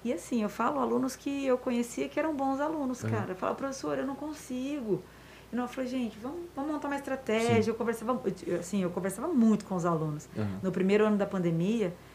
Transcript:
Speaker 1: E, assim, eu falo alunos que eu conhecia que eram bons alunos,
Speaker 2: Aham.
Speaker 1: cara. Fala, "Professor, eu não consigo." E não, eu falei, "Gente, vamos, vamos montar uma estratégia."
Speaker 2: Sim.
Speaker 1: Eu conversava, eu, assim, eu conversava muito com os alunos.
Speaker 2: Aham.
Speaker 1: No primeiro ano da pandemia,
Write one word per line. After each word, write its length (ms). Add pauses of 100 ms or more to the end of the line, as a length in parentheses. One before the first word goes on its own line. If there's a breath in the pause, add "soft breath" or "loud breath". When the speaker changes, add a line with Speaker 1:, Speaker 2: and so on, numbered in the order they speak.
Speaker 1:
E, 80
assim, 300
eu 60
falo 320
alunos 360
que 300
eu 120
conhecia 500
que 100
eram 160
bons 260
alunos, 440
Speaker 2:
Aham. 100
Speaker 1:
cara. 200
Fala, 200
"Professor, 440
eu 80
não 100
consigo." 840 (500 loud breath)
E 40
não, 80
eu 40
falei, 200
"Gente, 300
vamos, 220 (160)
vamos 160
montar 160
uma 80
estratégia." 680
Speaker 2:
Sim. 80
Speaker 1:
Eu 60
conversava, 440 (260)
eu, 120
assim, 240
eu 80
conversava 380
muito 360
com 120
os 80
alunos. 520
Speaker 2:
Aham. 260
Speaker 1:
No 100
primeiro 340
ano 100
da 100
pandemia, 680 (200 loud breath)